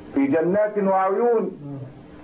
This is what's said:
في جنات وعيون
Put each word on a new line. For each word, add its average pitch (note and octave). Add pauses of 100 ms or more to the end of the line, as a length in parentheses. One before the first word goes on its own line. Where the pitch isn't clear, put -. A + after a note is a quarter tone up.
(140)
في C#3
جنات F#3
وعيون G3 (720)